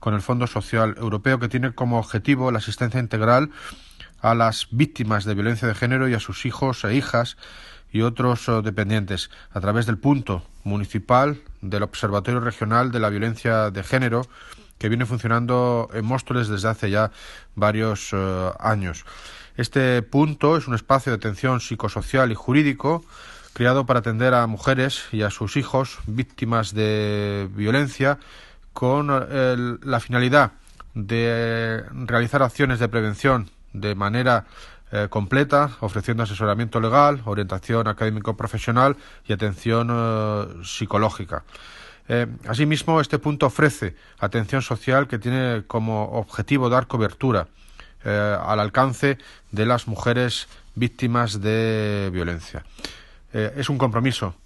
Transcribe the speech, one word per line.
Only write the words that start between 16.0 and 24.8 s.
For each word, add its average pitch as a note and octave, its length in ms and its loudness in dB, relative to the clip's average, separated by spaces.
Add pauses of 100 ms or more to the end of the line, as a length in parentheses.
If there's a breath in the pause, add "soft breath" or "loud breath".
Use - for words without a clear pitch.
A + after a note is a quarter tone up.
Móstoles B2 440 -2
desde G#2 200 0
hace A2 220 -2
ya G#2+ 200 2 (440 loud breath)
varios, G#2+ 580 0
eh, F#2+ 380 -2 (100)
años. G2+ 440 -2 (520 loud breath)
Este B2 460 2
punto D3 540 2
es C3 120 -2
un A#2+ 60 0
espacio C3 380 2
de A2+ 40 0
atención A2+ 440 -2
psicosocial A#2 680 -2
y A2 40 -2
jurídico C#3+ 720 2 (500 loud breath)
creado B2+ 320 4
para B2 140 2
atender A#2 340 2
a A#2+ 120 4
mujeres B2+ 680 0